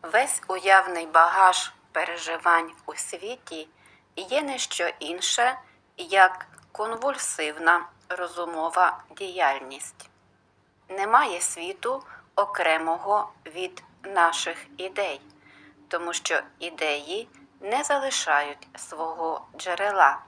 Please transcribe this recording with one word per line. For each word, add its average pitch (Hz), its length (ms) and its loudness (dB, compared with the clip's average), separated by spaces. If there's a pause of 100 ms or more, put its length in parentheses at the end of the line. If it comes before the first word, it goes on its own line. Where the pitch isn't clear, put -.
(120)
Весь 254 360 2
уявний 185 580 4
багаж 170 640 6 (200)
переживань 165 800 0 (140)
у 151 80 -12
світі 170 760 -12 (480)
є 190 260 -2
не 269 160 -6
що - 400 -4
інше, 240 600 -2 (380)
як 185 500 2 (260)
конвульсивна 175 1120 -2 (220)
розумова 175 1000 -2
діяльність. 156 1000 -6 (800)
Немає 196 520 2
світу 202 640 -6 (320)
окремого 175 960 0 (140)
від 180 360 -12 (200)
наших 170 640 0 (100)
ідей, 185 440 -6 (680)
тому 170 240 -6
що 165 280 -2 (180)
ідеї 165 680 -6 (320)
не 240 240 -4
залишають 165 920 -2
свого 160 680 -6 (100)
джерела 180 720 4